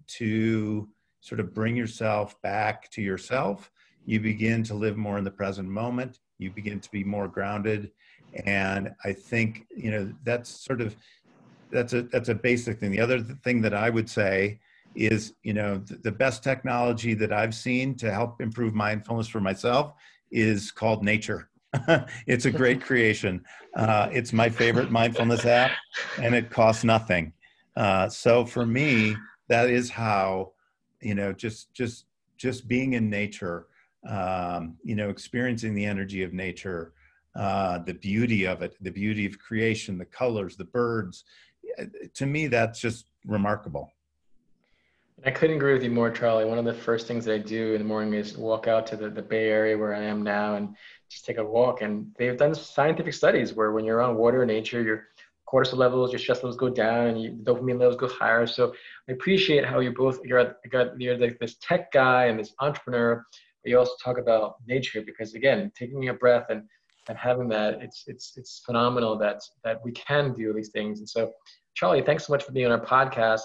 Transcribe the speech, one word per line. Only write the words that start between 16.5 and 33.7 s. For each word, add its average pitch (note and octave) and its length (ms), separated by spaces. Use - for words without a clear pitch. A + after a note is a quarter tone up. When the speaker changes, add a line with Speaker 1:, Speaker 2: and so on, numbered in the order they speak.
Speaker 1:
that G#2 180
I've A2 220
seen B2+ 420
to A2 160
help A#2 300
improve A2+ 320
mindfulness G#2+ 540
for A2 120
myself A#2+ 540
is G#2+ 420
called A2 320
nature. G#2+ 440
<laughs> C#3+ 140
It's B2+ 200
a C3 40
great B2 320
<laughs> - 60
creation. G#2+ 560
Uh, G#2+ 340
it's - 220
my A#2 160
favorite A#2 420
mindfulness A#2 560
app, B2 240
and A#2+ 160
it A#2 160
costs A2+ 320
nothing. G#2+ 500
Uh, F#2+ 320
so A#2+ 360
for A#2 220
me, A#2 480
that A#2 220
is B2 200
how, F#2+ 600
you G#2 140
know, G2 180
just, - 400
just, - 340
just B2 300
being B2+ 280
in A2 140
nature, G2+ 600